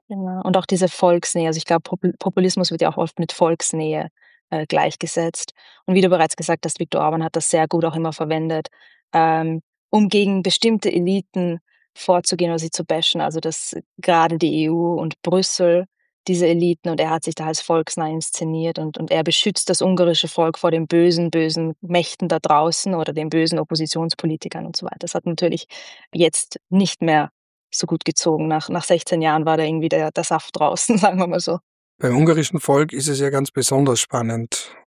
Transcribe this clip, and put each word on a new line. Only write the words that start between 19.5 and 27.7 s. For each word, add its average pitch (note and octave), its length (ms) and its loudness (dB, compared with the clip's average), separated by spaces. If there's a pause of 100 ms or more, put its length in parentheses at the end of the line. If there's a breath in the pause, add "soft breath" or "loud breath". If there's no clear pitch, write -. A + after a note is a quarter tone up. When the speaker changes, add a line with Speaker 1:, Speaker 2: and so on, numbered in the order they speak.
Speaker 1:
das F#3 140 0
ungarische F3 440 2
Volk E3 320 -2
vor F3 120 0
den D#3+ 160 0
bösen, E3+ 440 2
bösen D#3+ 520 -2
Mächten F3 460 -2
da D#3+ 100 0
draußen D#3+ 560 0
oder D#3 180 -2
den D#3 160 -4
bösen E3 300 0
Oppositionspolitikern D#3+ 1040 -4
und E3 100 -12
so - 120 -6
weiter. - 140 -10
Das F3 140 -10
hat F3 120 -4
natürlich E3+ 400 -2 (480 loud breath)
jetzt - 440 0 (120)
nicht F#3 320 2
mehr D#3 280 2 (400)